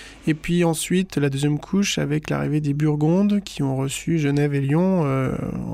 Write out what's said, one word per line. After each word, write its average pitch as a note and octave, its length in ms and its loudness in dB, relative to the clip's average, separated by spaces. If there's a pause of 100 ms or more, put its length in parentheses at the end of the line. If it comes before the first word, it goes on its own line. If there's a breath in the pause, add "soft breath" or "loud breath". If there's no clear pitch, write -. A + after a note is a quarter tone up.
(280 loud breath)
Et D#3 80 2
puis F3 280 0
ensuite, F3 540 0
la C#3+ 140 2
deuxième D3 260 0
couche - 400 -2
avec D3+ 320 -2
l'arrivée C#3+ 320 0
des C#3+ 140 -2
Burgondes, D#3+ 680 2
qui - 200 -6
ont C3+ 120 0
reçu C3+ 440 -2
Genève C#3+ 340 2
et C#3 80 0
Lyon, F3 440 2
euh, C3+ 260 0 (420)